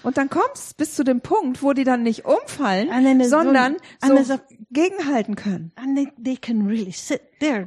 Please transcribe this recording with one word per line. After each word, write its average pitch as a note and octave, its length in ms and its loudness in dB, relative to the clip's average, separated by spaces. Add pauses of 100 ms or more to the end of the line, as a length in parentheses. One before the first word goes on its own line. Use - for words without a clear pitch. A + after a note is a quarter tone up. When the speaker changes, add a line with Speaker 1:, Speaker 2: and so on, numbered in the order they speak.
Speaker 1:
Und B3 140 -2
dann C#4 120 0
kommt's B4+ 440 -4
bis - 220 -6
zu B3 100 -2
dem B3 160 2
Punkt, D#4 420 -2
wo C#4 80 2
die C4 140 0
dann B3 180 0
nicht A#3 220 -2
umfallen, B3+ 640 0
Speaker 2:
And B3+ 160 2
then C4 140 6
there's B3 120 4
Speaker 1:
sondern C#4+ 440 4
Speaker 2:
one, - 20 -8 (240)
and C4+ 80 2
Speaker 1:
so C4+ 60 8
Speaker 2:
there's C4+ 160 4
a C4 100 -2 (280)
Speaker 1:
gegenhalten C#4+ 680 -2
können. E3 400 -6
Speaker 2:
And C4+ 200 -4
they, C#4 120 -2 (120)
they C4 140 -4
can A3 320 -2
really G#3 240 -4
sit. - 300 -6 (180)
They're, B3 280 -2